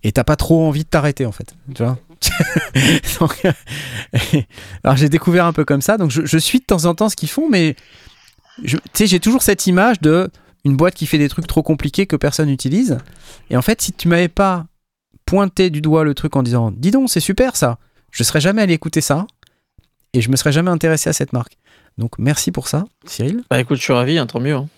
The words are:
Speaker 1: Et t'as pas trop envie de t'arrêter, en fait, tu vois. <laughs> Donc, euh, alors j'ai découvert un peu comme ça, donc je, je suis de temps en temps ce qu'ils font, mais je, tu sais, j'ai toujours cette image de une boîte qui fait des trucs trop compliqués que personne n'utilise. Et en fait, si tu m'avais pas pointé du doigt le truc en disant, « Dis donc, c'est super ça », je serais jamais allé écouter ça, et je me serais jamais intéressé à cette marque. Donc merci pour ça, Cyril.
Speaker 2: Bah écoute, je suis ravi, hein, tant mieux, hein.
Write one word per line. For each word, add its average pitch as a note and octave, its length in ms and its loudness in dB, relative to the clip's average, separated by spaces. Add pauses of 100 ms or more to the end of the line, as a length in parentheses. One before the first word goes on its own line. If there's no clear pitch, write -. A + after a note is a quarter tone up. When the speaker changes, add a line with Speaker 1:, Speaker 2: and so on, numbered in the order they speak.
Speaker 1:
Et G#2+ 100 0
t'as B2+ 120 0
pas D#3 120 2
trop E3 300 2
envie D3+ 180 -2
de - 40 -14
t'arrêter, C#3+ 380 0
en G#2 60 -6
fait, - 220 -14 (200)
tu A#2 100 -4
vois. B2 140 -2 (240)
<laughs> - 960 0
Donc, - 240 -2
euh, - 960 -4 (420)
alors C3+ 140 4
j'ai D3 140 4
découvert E3+ 360 2
un E3+ 60 0
peu D#3 120 0
comme C#3+ 180 0
ça, G#3+ 160 2
donc E3 120 0
je, D3 140 -2
je D#3 140 2
suis G3+ 200 0
de - 60 0
temps F#3 220 2
en - 80 2
temps G#3+ 140 0
ce - 80 -4
qu'ils D#3 140 -8
font, D#4+ 200 -2
mais E3+ 260 2 (880)
je, B2+ 140 -2
tu - 40 -8 (120)
sais, A3 120 2
j'ai F3+ 140 2
toujours A#3+ 220 0
cette - 240 2
image F#3+ 340 2
de E3+ 300 2 (340)
une C#3 120 2
boîte E3+ 180 2
qui D#3 120 -6
fait D3+ 120 0
des C#3+ 100 2
trucs E3 180 -6
trop - 160 0
compliqués D#3+ 440 -2
que D#3+ 100 -2
personne D3+ 320 0
n'utilise. D3 500 0 (520)
Et A#2+ 60 0
en B2+ 60 2
fait, A3 200 0
si - 100 -6
tu - 160 -2
m'avais E3+ 200 2
pas F#3 380 -2 (600)
pointé F#3+ 440 2
du D3+ 120 -4
doigt D#3 220 2
le D3 100 0
truc D3 220 -6
en C3+ 60 2
disant, « A#2 340 0
Dis C#3+ 140 0
donc, C4 200 2
c'est E3 100 0
super A#3+ 360 0
ça », A#2 220 0 (320)
je - 120 -6
serais D3+ 180 0
jamais G3 220 2
allé F#3 120 2
écouter D#3 280 -2
ça, F3+ 240 -2 (880)
et B2+ 80 4
je A2+ 80 -2
me C3+ 60 2
serais D3 160 0
jamais E3+ 180 0
intéressé D#3+ 400 0
à - 40 -2
cette - 200 -4
marque. A#2+ 220 -6 (420)
Donc A2+ 200 -4
merci C#3+ 340 -2
pour - 160 -6
ça, D#3+ 160 -2 (220)
Cyril. F#3 440 -4
Speaker 2:
Bah B2+ 100 2
écoute, B2+ 180 -2
je - 40 -6
suis - 100 0
ravi, B2+ 260 2
hein, B2+ 80 -2
tant A#2 140 -6
mieux, C#3+ 140 -2
hein. C3 120 -4 (120)